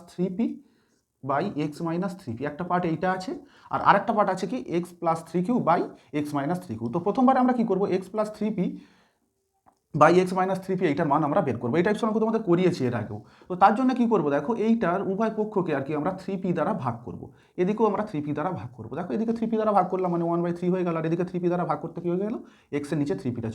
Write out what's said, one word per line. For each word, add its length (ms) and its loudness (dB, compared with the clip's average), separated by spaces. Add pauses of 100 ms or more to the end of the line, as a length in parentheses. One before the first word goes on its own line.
(100)
three 280 -2
p 20 0 (800)
by 220 0 (260)
x 20 -12 (160)
minus 320 -2
three 160 -8
p, 40 -10 (100)
একটা 200 -8
পার্ট 120 2 (100)
এইটা 240 -2
আছে, 160 -8 (420)
আর 140 0
আরেকটা 280 4
পার্ট 180 4
আছে 160 -4
কি? 80 -4 (240)
x 20 -6 (160)
plus 180 0 (100)
three 180 0
q 20 -6 (200)
by 120 4 (420)
x 20 0 (140)
minus 260 -2
three 140 -8
q। 40 -8 (120)
তো 120 2
প্রথমবারে 360 4
আমরা 160 4
কি 120 4
করবো? 140 2 (160)
x 20 -12 (100)
plus 240 -2
three 200 -2
p 40 -2 (1300)
by 180 8 (140)
x 20 -4 (100)
minus 260 0
three 140 -2
p 120 -2
এইটার 220 2
মান 160 4
আমরা 180 2
বের 160 0
করবো। 180 0
এটা 120 4
actually 180 0
অঙ্ক 140 0
তোমাদের 240 0
করিয়েছি 400 4
এর 120 -2
আগেও। 180 -8 (300)
তো 140 -4
তার 160 10
জন্য 200 4
কি 140 4
করবো 240 2
দেখো, 160 -2 (140)
এইটার 340 2 (120)
উভয় 260 0
পক্ষকে 400 -2
আর 80 -4
কি 140 -6
আমরা 100 0 (100)
থ্রি 220 -6
পি 140 -2
দ্বারা 160 -2 (120)
ভাগ 100 -2 (120)
করবো, 180 -12 (380)
এদিকেও 280 2
আমরা 180 -2
থ্রি 160 -6
পি 120 -6
দ্বারা 140 -2 (100)
ভাগ 160 -12
করবো। 220 -12
দেখো 180 -6
এদিকে 200 0
থ্রি 140 -2
পি 100 0
দ্বারা 180 2
ভাগ 140 4
করলাম 220 0
মানে 140 0
ওয়ান 160 0
বাই 140 0
থ্রি 160 -2
হয়ে 120 0
গেল, 140 -2
আর 80 -4
এদিকে 200 0
থ্রি 140 -6
পি 100 2
দ্বারা 180 0
ভাগ 140 0
করতে 180 -10
কি 100 -2
হয়ে 140 0
গেল? 100 -4 (460)
x 100 -8
এর 100 0
নিচে 180 0
থ্রি 140 -2
পিটা 200 -6